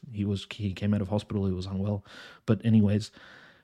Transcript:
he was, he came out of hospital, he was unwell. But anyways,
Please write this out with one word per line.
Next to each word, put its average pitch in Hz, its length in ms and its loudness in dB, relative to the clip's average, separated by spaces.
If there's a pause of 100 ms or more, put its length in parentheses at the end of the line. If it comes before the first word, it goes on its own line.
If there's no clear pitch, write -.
(120)
he 101 140 -2
was, 101 240 -2
he 101 240 -4
came 104 180 0
out 101 80 2
of 95 80 -4
hospital, 101 380 -2
he 92 80 0
was 90 100 -6
unwell. 98 400 -4 (400)
But 113 180 2
anyways, 107 480 4 (540)